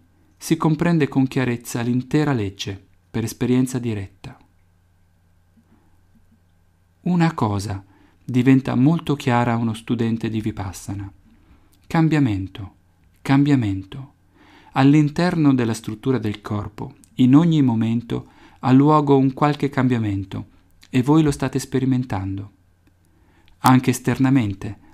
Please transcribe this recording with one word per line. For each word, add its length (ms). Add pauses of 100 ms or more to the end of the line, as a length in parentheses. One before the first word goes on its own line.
(360)
si 220
comprende 500
con 180
chiarezza 540
l'intera 540
legge, 520 (240)
per 140
esperienza 560
diretta. 580 (2750)
Una 320
cosa 480 (440)
diventa 500
molto 400
chiara 380
a 40
uno 160
studente 560
di 120
Vipassana. 680 (760)
Cambiamento, 880 (460)
cambiamento. 920 (600)
All'interno 800
della 200
struttura 440
del 240
corpo, 540 (200)
in 200
ogni 260
momento, 680 (280)
ha 140
luogo 440
un 140
qualche 380
cambiamento, 800 (420)
e 140
voi 200
lo 80
state 260
sperimentando. 960 (1080)
Anche 320
esternamente, 880 (140)